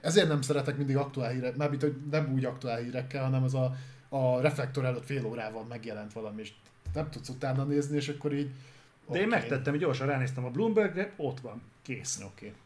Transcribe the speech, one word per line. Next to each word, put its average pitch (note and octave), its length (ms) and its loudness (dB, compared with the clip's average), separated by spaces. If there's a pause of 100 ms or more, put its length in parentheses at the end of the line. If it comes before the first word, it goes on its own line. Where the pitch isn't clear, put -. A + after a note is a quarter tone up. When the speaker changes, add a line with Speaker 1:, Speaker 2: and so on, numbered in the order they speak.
Speaker 1:
Ezért E3 280 6
nem D3 140 4
szeretek C#3 340 2
mindig C#3 200 2
aktuál C3+ 340 0
hírek, B2+ 260 -2
mármint, C#3 260 0
hogy C#3+ 140 2 (140)
nem D3 220 2
úgy C3 120 2
aktuál A#2+ 340 -2
hírekkel, B2 440 -4
hanem C3 200 2
az C3 120 2
a, C3 200 2 (340)
a B2+ 320 4
reflektor C#3+ 440 2
előtt B2 220 0
fél C3+ 200 -2
órával A2 420 -4
megjelent G#2+ 440 -8
valami, A2 280 -8
és G#2+ 120 -12 (420)
nem D3+ 160 -2
tudsz - 180 -10
utána C3 360 0
nézni, C#3+ 320 2
és C#3+ 120 0
akkor D3 260 -2
így, C#3+ 160 0 (600)
Speaker 2:
De - 80 0
én F#3+ 80 4
Speaker 1:
oké. A#3 80 2
Speaker 2:
megtettem, C#3+ 380 0
hogy D3+ 100 2
gyorsan C3 240 2
ránéztem C3 380 0
a B2 60 -4
Bloombergre, G3+ 680 2
ott C3 240 -4
van, A2 220 -10 (200)
kész. - 420 -6
Speaker 1:
Oké. G#2 280 -14 (140)